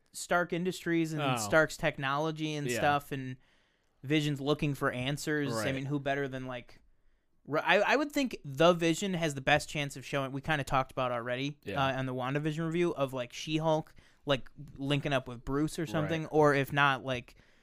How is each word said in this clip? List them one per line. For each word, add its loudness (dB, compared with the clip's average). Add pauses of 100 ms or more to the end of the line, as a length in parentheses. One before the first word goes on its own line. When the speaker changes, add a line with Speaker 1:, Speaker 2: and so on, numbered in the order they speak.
(140)
Speaker 1:
Stark 0
Industries 0
and -2
Speaker 2:
Oh. 2
Speaker 1:
Stark's 2
technology -2
and -4
Speaker 2:
Yeah. 0
Speaker 1:
stuff, 0
and -8 (680)
Vision's 0
looking 0
for 0
answers. -2
I 0
Speaker 2:
Right. 0
Speaker 1:
mean, -4
who -2
better -2
than, -8
like, -12 (720)
r-, 0
I, 6
I 4
would 0
think 0
the 6
Vision 2
has 0
the -6
best 4
chance -6
of -12
showing, -2
we -6
kinda 0
talked 0
about 0
already, -4
Speaker 2:
Yeah. 0
Speaker 1:
uh, 0
on -2
the -4
WandaVision -2
review, 0
of, -2
like, -6
She-Hulk, 0 (300)
like, 0 (260)
linking 0
up 0
with -12
Bruce -2
or -2
Speaker 2:
Right. -6
Speaker 1:
something, -2
or 6
if 0
not, 2
like, -6 (280)